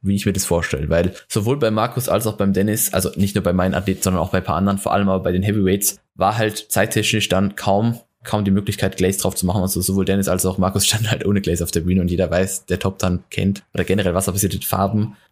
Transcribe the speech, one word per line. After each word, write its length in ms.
wie 140
ich 100
mir 80
das 120
vorstelle. 440
Weil 240
sowohl 280
bei 140
Markus 380
als 180
auch 100
beim 160
Dennis, 400
also 220
nicht 200
nur 80
bei 100
meinen 200
Athleten, 300
sondern 180
auch 80
bei 80
ein 60
paar 120
anderen, 220
vor 160
allem 160
aber 140
bei 80
den 120
Heavyweights, 560
war 220
halt 200
zeittechnisch 580
dann 280
kaum, 440
kaum 220
die 60
Möglichkeit, 460
Glaze 220
drauf 160
zu 100
machen. 160
Also 200
sowohl 240
Dennis 240
als 160
auch 120
Markus 280
standen 260
halt 140
ohne 160
Glaze 220
auf 80
der 100
Bühne 200
und 80
jeder 220
weiß, 340
der 140
Top 180
Tan 320
kennt 340
oder 100
generell 300
was 120
da 60
passiert 220
mit 120
Farben, 520